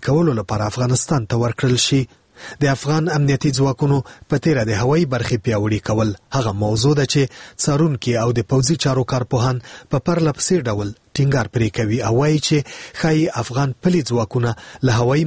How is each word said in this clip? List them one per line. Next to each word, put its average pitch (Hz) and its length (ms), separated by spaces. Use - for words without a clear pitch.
کولو 143 340
لپاره 104 320
افغانستان 123 540
ته 120 100
ورکړل 120 400
شي. 135 180
د 147 100
افغان 151 380
امنیتي 147 500
ځواکونو 139 400
په 151 160
تیره 139 240
د 113 120
هوایي 151 320
برخې 120 320
پیاوړي 107 440
کول 110 220
هغه 113 160
موضوع 110 360
ده 139 140
چې 143 100
څارونکي 143 480
او 117 100
د 113 180
پوځي 131 340
چارو 131 280
کارپوهان 123 500
په 143 80
پرله 165 280
پسې 170 320
ډول 104 240
ټینګار 139 400
پرې 113 220
کوي 117 320
او 113 100
وایي 151 280
چې 156 100
ښایي 156 240
افغان 131 360
پلي 180 300
ځواکونه 117 440
له 131 180
هوایي 135 260